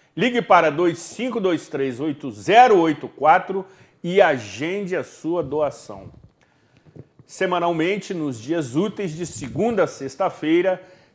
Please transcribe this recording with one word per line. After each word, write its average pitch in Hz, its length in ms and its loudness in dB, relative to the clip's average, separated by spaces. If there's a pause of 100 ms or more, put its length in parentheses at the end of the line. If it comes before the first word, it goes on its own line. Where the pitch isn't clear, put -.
(160)
Ligue 240 260 2
para 170 280 6
dois 170 300 0
cinco 240 400 -6
dois 185 280 0
três 135 320 -4
oito 143 320 -6
zero 202 460 6
oito 160 300 0
quatro 185 580 0 (380)
e 180 180 4
agende 160 760 -2
a 147 80 -2
sua 170 380 -6
doação. 127 680 -6 (1120)
Semanalmente, 180 880 -2
nos 147 260 -4
dias 135 360 -4
úteis, 190 400 -2
de 170 100 -8
segunda 175 600 -2
a - 20 0
sexta-feira, 175 920 0 (340)